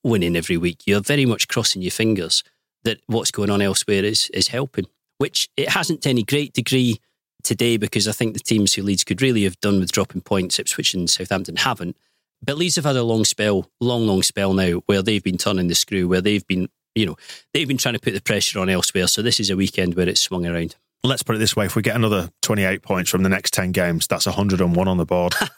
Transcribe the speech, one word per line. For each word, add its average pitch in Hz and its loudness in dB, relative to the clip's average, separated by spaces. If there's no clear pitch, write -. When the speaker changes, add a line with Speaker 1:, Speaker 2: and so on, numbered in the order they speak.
Speaker 1:
winning 92 2
every 87 -2
week, 85 -4
you're 101 2
very 143 2
much 117 0
crossing 107 -2
your 90 -4
fingers 104 0
that 110 -2
what's 110 -2
going 101 -2
on 101 2
elsewhere 98 2
is, - 0
is - 0
helping, 127 -4
which - -2
it 139 0
hasn't 165 0
to 143 2
any 123 2
great 143 -2
degree 123 0
today, 117 2
because 104 0
I 107 0
think 110 -2
the 110 -8
teams 104 2
who 98 -4
Leeds 98 0
could 95 -2
really 123 2
have 92 -2
done 101 2
with 90 -2
dropping 95 -2
points, 95 -2
Ipswich - -2
and 87 -2
Southampton, 90 -2
haven't. 90 -2
But 143 -4
Leeds 170 0
have 151 -2
had 143 2
a 123 2
long 113 2
spell, 101 0
long, 120 2
long 95 2
spell 98 0
now 90 0
where 98 2
they've 101 0
been 92 -2
turning 95 -2
the 85 0
screw, 92 0
where 92 2
they've 104 0
been, 90 -2
you 110 0
know, 80 -6
they've 143 -2
been 131 -2
trying 120 -2
to 113 -4
put 110 -2
the 95 -4
pressure 104 -2
on 92 0
elsewhere. 92 0
So - 0
this 113 0
is 98 -2
a 95 0
weekend 92 0
where 90 2
it's 85 0
swung 90 -4
around. 85 -4
Speaker 2:
Let's 123 0
put 113 -2
it 107 -2
this 110 0
way. 104 0
If 92 -2
we 113 0
get 110 0
another 104 0
twenty-eight 98 0
points 92 -2
from 92 2
the 95 2
next 95 -2
ten 92 -2
games, 87 0
that's - -2
a 98 0
hundred 95 2
and 87 2
one 92 2
on 92 2
the 85 0
board. 90 0
Speaker 1:
<laughs> - 0